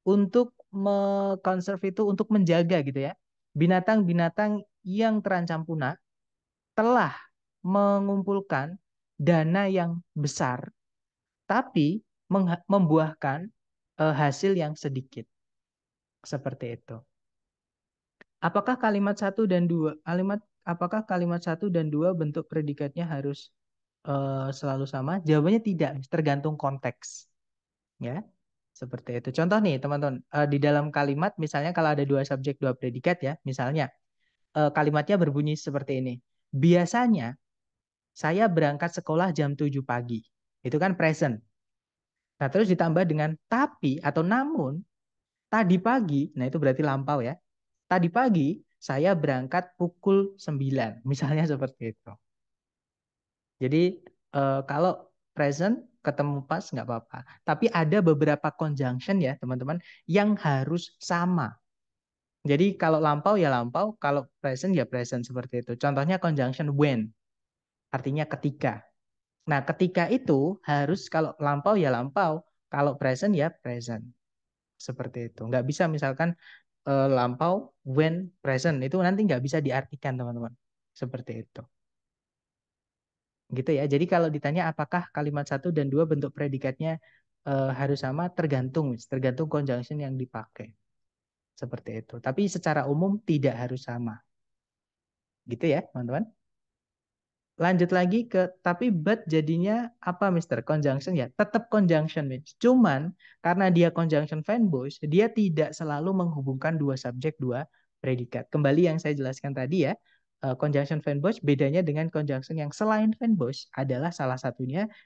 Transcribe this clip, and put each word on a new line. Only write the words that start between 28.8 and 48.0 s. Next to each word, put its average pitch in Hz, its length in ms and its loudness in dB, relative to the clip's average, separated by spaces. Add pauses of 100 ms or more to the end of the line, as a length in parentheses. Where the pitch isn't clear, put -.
itu. 127 160 -6
Contoh 180 240 2
nih, 170 240 2
teman-teman, 143 400 -2
eh, 147 240 0
di 143 160 2
dalam 147 320 2
kalimat 143 480 0
misalnya 151 320 -2
kalau 156 240 2
ada 143 80 0
dua 139 160 2
subjek, 135 400 -4
dua 131 160 0
predikat 127 480 -2
ya, 139 160 -2
misalnya, 135 480 -2 (640)
eh, 151 160 4
kalimatnya 151 480 2
berbunyi 151 400 2
seperti 139 480 -4
ini. 123 80 -4 (400)
"Biasanya 170 800 4 (800)
saya 180 320 2
berangkat 165 560 2
sekolah 170 320 0
jam 143 240 -2
tujuh 139 240 -2
pagi." 120 400 -4 (400)
Itu 131 160 -2
kan 185 160 2
present. 156 480 0 (960)
Nah, 139 160 -2
terus 196 160 4
ditambah 170 400 4
dengan 156 240 0 (160)
tapi 226 480 0
atau 160 240 0
namun, 208 560 0 (720)
tadi 185 320 4
pagi, 160 560 0
nah 127 80 -2
itu 151 160 -2
berarti 139 240 2
lampau 135 400 -2
ya. 135 80 -4 (560)
"Tadi 170 240 2